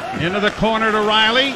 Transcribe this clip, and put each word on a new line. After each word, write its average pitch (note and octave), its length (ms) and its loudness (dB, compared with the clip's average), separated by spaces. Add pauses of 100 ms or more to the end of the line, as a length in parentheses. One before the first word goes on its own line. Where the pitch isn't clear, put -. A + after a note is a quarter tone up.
(220)
Into F#3 180 -2
the G3+ 120 0
corner A3 420 0
to G#3+ 80 0
Riley. A3 540 2